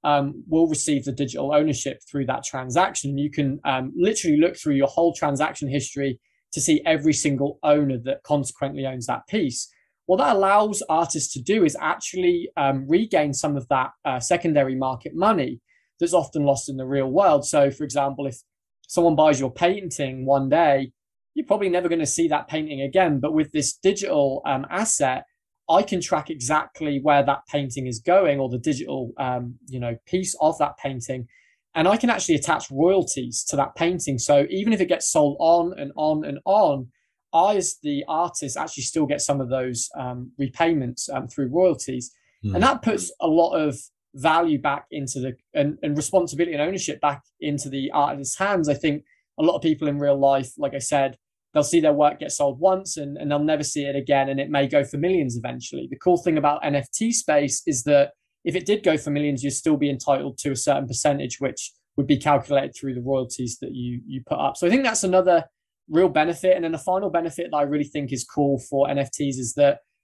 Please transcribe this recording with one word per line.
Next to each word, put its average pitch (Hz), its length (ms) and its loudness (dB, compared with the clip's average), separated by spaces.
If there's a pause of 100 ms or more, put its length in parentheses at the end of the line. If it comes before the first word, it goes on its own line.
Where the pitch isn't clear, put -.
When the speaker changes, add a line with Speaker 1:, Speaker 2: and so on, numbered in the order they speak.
Speaker 1:
um, 143 440 2
will 160 180 4
receive 147 380 0
the 135 80 -4
digital 139 420 -2
ownership 147 460 0 (100)
through 139 160 -4
that 127 160 -2
transaction. 139 760 -2
You 147 120 -2
can, 143 340 -2
um, 131 300 -2
literally 175 420 0
look 170 200 4
through 147 180 -2
your 139 140 4
whole 165 240 2
transaction 147 560 -2
history 139 500 -4 (340)
to 147 80 -6
see - 240 2
every 156 280 2
single 143 500 -2
owner 147 360 2
that 135 260 -6
consequently 143 600 -4
owns 131 220 -8
that 127 220 -4
piece. 175 440 -4 (340)
What 185 100 4
that 262 180 4
allows 202 540 4
artists 165 460 0
to 131 60 -8
do 196 240 2
is 151 160 2
actually, 175 760 -2
um, 135 320 0
regain 165 440 2
some 147 240 -2
of 127 120 -6
that, 131 240 0 (120)
uh, 131 140 -2
secondary 147 560 0
market 131 400 -4
money 170 460 0 (400)
that's 170 140 0
often 151 300 0
lost 139 240 0
in 135 80 -8
the 131 100 -8
real 135 240 0
world. 160 360 4
So, 143 240 4
for 151 140 -8
example, 139 420 -4
if 127 160 -10 (460)
someone 170 260 4
buys 151 240 6
your 131 140 -2
painting 151 720 -2
one 135 220 2
day, 139 420 4 (440)
you're 302 120 -4
probably 202 220 2
never 175 200 0
gonna 165 180 0
see 165 200 0
that 147 220 -2
painting 156 320 -6
again. 147 400 2
But 151 140 -2
with 156 180 0
this 151 220 -2
digital, 175 720 0
um, 135 240 -2
asset, 147 580 -2 (420)
I 170 140 6
can 185 180 -2
track 156 280 -2
exactly 147 720 -2
where 143 220 4
that 139 260 0
painting 135 380 -4
is 117 140 -8
going, 170 400 4
or 131 100 -2
the 123 80 -4
digital, 131 580 -4
um, 123 380 -6 (140)
you 127 100 -10
know, 120 180 -6 (100)
piece 185 340 -4
of 160 180 2
that 147 180 -2
painting, 127 520 -8 (460)
and 160 120 2
I 202 100 4
can 240 140 0
actually 175 240 0
attach 151 360 -2
royalties 143 760 0
to - 120 -6
that 135 200 0
painting. 165 420 -2
So 143 320 4
even 208 220 0
if 196 80 2
it 180 80 0
gets - 220 0
sold 147 280 2
on 170 400 4
and 139 180 -8
on 156 280 0
and 139 200 -8
on, 156 440 2 (440)
I, 190 240 4
as 185 260 -4
the 143 260 -4
artist, 160 500 -4
actually 151 240 -8
still 277 240 -2
get 147 160 -2
some 139 180 -2
of 127 80 -4
those, 127 480 -4
um, 123 400 -10
repayments, 139 720 -2
um, 131 200 -6
through 131 200 -4
royalties. 139 640 0 (300)
Speaker 2:
Hmm. 104 140 -2
Speaker 1:
And 202 80 2
that 269 180 2
puts 208 280 -2 (100)
a 170 80 0
lot 165 260 4
of 151 240 -2 (360)
value 156 460 2
back 143 300 -2
into 139 300 -8
the, 127 160 -6 (180)
and, 147 280 0
and 147 140 -2
responsibility 170 560 0
and 147 80 -2
ownership 165 400 -4
back 143 220 -2 (180)
into 147 300 -4
the 135 220 -6
artist's 143 440 -2
hands. 190 320 0
I 147 60 2
think 151 300 -2 (340)
a 156 40 0
lot 170 140 4
of - 60 -6
people 156 260 0
in 143 100 -2
real 143 200 2
life, 135 400 2
like 143 160 -4
I 139 40 -6
said, 135 380 0 (380)
they'll 151 80 4
see 170 180 2
their 156 120 4
work 147 260 4
get 135 140 -8
sold 139 260 0
once 190 380 0
and, 143 220 -8
and 147 120 -4
they'll 147 80 0
never 151 240 0
see 147 220 -4
it 139 100 -4
again, 139 360 2
and 139 100 -2
it 143 80 -4
may 143 180 2
go 143 180 2
for - 120 -10
millions 147 400 0
eventually. 123 540 -10
The 135 80 -12
cool 180 180 4
thing 165 220 0
about 147 260 0
N 147 100 0
F 139 160 -2
T 226 220 -2
space 147 540 0
is 127 180 -2
that 143 280 4 (300)
if 170 140 -2
it 185 80 -4
did 208 180 0
go 156 140 2
for 151 140 -4
millions, 147 320 -2
you'd 139 80 -2
still 151 260 0
be 143 140 0
entitled 139 480 -2
to 143 140 -4
a 127 40 -4
certain 139 300 0
percentage, 139 540 -2
which - 320 -6 (260)
would 135 80 2
be 147 100 4
calculated 143 580 0
through 135 200 -8
the 123 80 -8
royalties 127 580 -4
that - 140 -10
you, 123 320 -8
you 131 200 -10
put - 120 -4
up. - 180 -2
So 180 100 0
I 175 40 4
think 262 120 4
that's 220 220 -2
another 180 400 4 (460)
real 170 180 4
benefit. 165 480 2
And 170 80 -2
then 165 80 -2
the 160 60 -4
final 190 320 -2
benefit 170 400 -4
that 151 60 -2
I 147 80 2
really 147 200 0
think 143 300 -6
is 123 100 -6
cool 139 340 0 (120)
for 139 180 2
N 143 80 0
F 139 140 -2
Ts 139 260 -4
is 123 180 -6
that 143 260 4 (240)